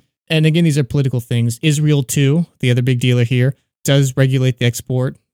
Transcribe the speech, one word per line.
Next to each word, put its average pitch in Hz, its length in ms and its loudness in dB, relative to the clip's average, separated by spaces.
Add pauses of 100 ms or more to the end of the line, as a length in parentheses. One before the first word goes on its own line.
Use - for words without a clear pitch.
(300)
And 160 160 2
again, 160 180 2
these 151 140 2
are 147 60 0
political 131 360 -2
things. 117 420 -4
Israel, 151 420 0
too, 143 420 0 (140)
the 127 120 0
other 123 100 0
big 123 180 0
dealer 123 260 2
here, 127 300 0 (280)
does 139 320 0
regulate 131 440 0
the 123 60 -2
export, 127 520 -4 (160)